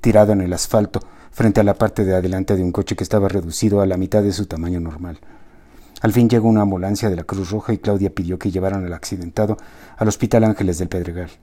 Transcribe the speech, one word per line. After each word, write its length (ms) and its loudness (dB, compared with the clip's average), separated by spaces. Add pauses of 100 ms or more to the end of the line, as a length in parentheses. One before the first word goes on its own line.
tirado 320 6
en 100 2
el 100 -2
asfalto, 480 -2 (320)
frente 280 2
a 40 4
la 100 2
parte 300 0
de 100 2
adelante 400 0
de 80 0
un 80 0
coche 240 -4
que 80 -6
estaba 260 0
reducido 520 0
a 60 4
la 100 0
mitad 260 0
de 100 2
su 140 -4
tamaño 320 -6
normal. 400 -10 (840)
Al 100 2
fin 160 6
llegó 200 4
una 120 6
ambulancia 500 0
de 60 -2
la 80 -6
Cruz 260 -6
Roja 220 -4
y 60 -2
Claudia 360 0
pidió 240 -4
que 140 -4
llevaran 320 -2
al 80 -8
accidentado 640 -4 (400)
al 100 0
Hospital 380 2
Ángeles 340 0
del 100 -4
Pedregal. 420 -8 (120)